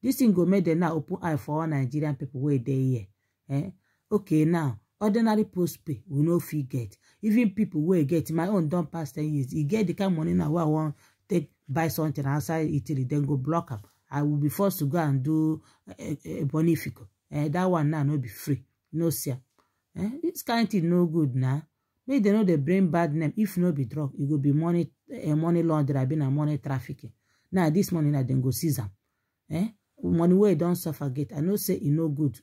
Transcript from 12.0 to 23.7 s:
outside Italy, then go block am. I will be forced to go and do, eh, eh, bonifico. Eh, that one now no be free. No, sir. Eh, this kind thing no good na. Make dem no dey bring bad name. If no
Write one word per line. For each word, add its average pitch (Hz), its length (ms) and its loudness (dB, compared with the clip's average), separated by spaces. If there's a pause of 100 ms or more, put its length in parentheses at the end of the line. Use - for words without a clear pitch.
outside 156 420 0
Italy, 143 360 -2
then 147 180 0
go 143 140 0
block 156 340 -2
am. 107 100 -8 (300)
I 143 120 -2
will 147 140 2
be 147 120 2
forced 190 320 0
to 147 60 0
go 147 120 0
and 139 240 0
do, 156 400 0 (360)
eh, - 260 -8
eh, - 200 -6
bonifico. 156 640 0 (200)
Eh, 147 200 -2
that 180 200 0
one 160 220 2
now 156 140 0
no 147 140 0
be 120 100 -6
free. 135 340 -4 (300)
No, 165 180 0
sir. 139 260 -4 (600)
Eh, 196 140 -4 (120)
this 349 200 -6
kind 233 280 0
thing 170 180 0
no 175 180 4
good 156 280 0
na. 131 260 0 (460)
Make 262 160 0
dem 202 140 4
no 220 80 2
dey 180 100 4
bring 170 340 2
bad 170 240 0
name. 151 240 0
If 214 200 -2
no 180 160 2